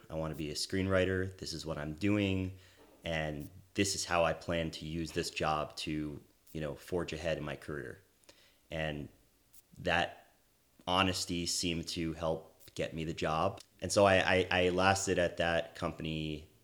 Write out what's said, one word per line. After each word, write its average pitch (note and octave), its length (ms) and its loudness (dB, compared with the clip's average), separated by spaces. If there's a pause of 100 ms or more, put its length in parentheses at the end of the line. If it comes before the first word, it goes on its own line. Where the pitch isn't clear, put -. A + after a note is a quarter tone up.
I D#2 60 -8
wanna D#2+ 200 -4
be D#2 140 -6
a D2+ 40 -8
screenwriter. F#2+ 840 0
This - 160 -10
is D2+ 120 -8
what D#2 120 -4
I'm D2+ 160 -6
doing, F#2+ 600 2 (500)
and D2+ 460 -4 (240)
this G2+ 220 0
is - 80 -4
how E2+ 220 2
I D#2+ 80 2
plan E2 380 -2
to - 140 -10
use D#2+ 260 -4
this E2 180 -2
job D2+ 480 -2
to, D2+ 420 -6 (320)
you D#2 100 -8
know, D2 140 -6
forge E2+ 380 -6
ahead D#2 240 -2
in D2 60 -8
my C#2+ 120 -6
career." C2+ 440 -10 (720)
And D#2 380 -4 (720)
that E2+ 420 0 (640)
honesty F2+ 580 2
seemed E2 440 -2
to E2 240 -2
help - 600 -6
get - 200 -4
me D#2+ 100 -6
the D#2+ 100 -4
job. D#2+ 480 0 (200)
And F#2 100 -2
so G2+ 140 8
I, F#2+ 100 8
I, F#2 360 6
I F2+ 180 4
lasted F#2 500 4
at F2 180 2
that E2+ 380 0
company, D#2 720 -6 (140)